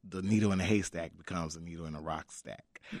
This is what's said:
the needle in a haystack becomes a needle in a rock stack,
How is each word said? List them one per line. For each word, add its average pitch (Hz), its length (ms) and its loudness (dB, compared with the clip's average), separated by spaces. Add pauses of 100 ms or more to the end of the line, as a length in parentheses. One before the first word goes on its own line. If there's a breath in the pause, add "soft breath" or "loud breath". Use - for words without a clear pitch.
the 92 140 -4
needle 104 300 6
in 92 80 4
a 90 40 2
haystack 90 540 2
becomes 82 380 -4
a 82 60 -12
needle 82 240 -8
in 78 100 -6
a 76 60 -8
rock 78 300 -4
stack, - 500 -14 (180 loud breath)